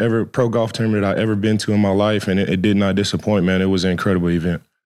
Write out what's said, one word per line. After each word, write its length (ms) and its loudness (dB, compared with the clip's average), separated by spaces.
ever, 240 0
pro 240 0
golf 240 -2
tournament 300 0
that 100 0
I've 80 -2
ever 140 0
been 240 0
to 140 -2
in 60 2
my 120 2
life, 360 0
and 120 0
it, 100 0
it 140 0
did 140 2
not 180 0
disappoint, 500 0
man. 160 0
It 40 0
was 180 0
an 80 0
incredible 400 0
event. 320 -2